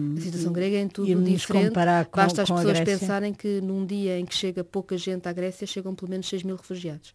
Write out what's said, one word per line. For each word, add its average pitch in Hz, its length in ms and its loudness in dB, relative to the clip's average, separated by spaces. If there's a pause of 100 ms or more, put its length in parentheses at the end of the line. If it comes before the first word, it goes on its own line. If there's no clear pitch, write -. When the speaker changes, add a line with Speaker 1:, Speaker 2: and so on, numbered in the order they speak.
(160)
Speaker 1:
A 165 40 -6
situação 170 320 -4
grega 190 240 0
é 202 40 0
em 202 80 -2
tudo 202 200 -4
Speaker 2:
e 180 60 4
nos 180 140 4
Speaker 1:
diferente. 190 380 2
Speaker 2:
comparar 175 400 6
com, - 100 -6
Speaker 1:
Basta 190 260 4
as 185 60 0
Speaker 2:
com 175 60 2
a 175 40 2
Speaker 1:
pessoas 170 200 4
Speaker 2:
Grécia? 185 200 2
Speaker 1:
pensarem 196 360 -2
que 202 260 -2
num 190 240 -2
dia 190 360 -2
em 180 40 -4
que - 100 -10
chega 185 280 -4
pouca 185 340 -6
gente 180 320 -6
à 175 40 -6
Grécia, 180 340 -6
chegam 190 300 -8
pelo 185 120 -10
menos 185 200 -6
seis 185 160 -6
mil 190 100 -4
refugiados. 175 600 -12